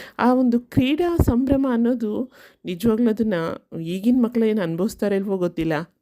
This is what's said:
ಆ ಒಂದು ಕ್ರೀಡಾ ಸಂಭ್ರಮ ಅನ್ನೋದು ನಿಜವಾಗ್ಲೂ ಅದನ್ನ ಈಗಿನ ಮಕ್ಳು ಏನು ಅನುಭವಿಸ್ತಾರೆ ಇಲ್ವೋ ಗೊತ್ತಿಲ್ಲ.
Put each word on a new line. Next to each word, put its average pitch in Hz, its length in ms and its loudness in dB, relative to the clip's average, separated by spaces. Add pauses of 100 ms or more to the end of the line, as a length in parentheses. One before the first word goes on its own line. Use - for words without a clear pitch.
(180)
ಆ 240 160 4
ಒಂದು 247 260 2
ಕ್ರೀಡಾ 311 560 0
ಸಂಭ್ರಮ 269 540 2
ಅನ್ನೋದು 233 600 -2 (320)
ನಿಜವಾಗ್ಲೂ 220 460 0
ಅದನ್ನ 220 240 0 (460)
ಈಗಿನ 190 400 0
ಮಕ್ಳು 226 240 2
ಏನು 214 180 0
ಅನುಭವಿಸ್ತಾರೆ 190 540 -2
ಇಲ್ವೋ 196 200 -2
ಗೊತ್ತಿಲ್ಲ. 170 360 -2 (300)